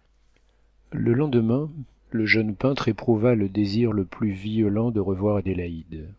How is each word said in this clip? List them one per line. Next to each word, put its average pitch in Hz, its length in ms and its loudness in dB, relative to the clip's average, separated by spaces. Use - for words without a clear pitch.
Le 110 240 0
lendemain, 131 560 2
le 110 160 0
jeune 107 280 2
peintre 131 340 0
éprouva 113 460 2
le 101 140 0
désir 104 440 0
le 101 120 0
plus 104 280 -4
violent 107 580 0
de 110 100 0
revoir 98 360 0
Adélaïde. 87 840 -6